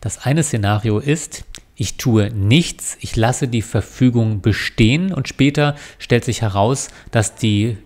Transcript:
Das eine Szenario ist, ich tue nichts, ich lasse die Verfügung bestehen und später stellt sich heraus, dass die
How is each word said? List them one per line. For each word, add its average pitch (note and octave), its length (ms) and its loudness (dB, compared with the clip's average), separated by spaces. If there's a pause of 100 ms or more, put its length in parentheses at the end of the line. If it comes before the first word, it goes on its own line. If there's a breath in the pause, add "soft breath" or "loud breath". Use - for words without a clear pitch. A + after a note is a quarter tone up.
Das - 240 -8
eine D3 180 2
Szenario G#2 560 0
ist, - 460 -4 (300)
ich - 220 -6
tue G#2+ 320 2
nichts, A2+ 720 0
ich - 160 -8
lasse A#2 320 0
die A#2 140 -2
Verfügung A2+ 800 0
bestehen B2 720 2
und C#3+ 140 -4
später D3 480 0 (220 loud breath)
stellt - 280 0
sich A#2 160 -2
heraus, A2 480 0 (220 loud breath)
dass A2 240 0
die G#2+ 500 0